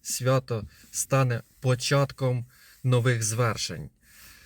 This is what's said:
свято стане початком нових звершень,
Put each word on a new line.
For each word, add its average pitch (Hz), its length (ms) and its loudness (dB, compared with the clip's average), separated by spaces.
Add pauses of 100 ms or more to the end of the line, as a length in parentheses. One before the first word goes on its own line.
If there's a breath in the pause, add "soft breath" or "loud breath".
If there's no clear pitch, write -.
свято 123 640 -2 (280 loud breath)
стане 131 500 0 (180)
початком 127 840 0 (380 loud breath)
нових 123 400 2
звершень, 107 640 -2 (560 loud breath)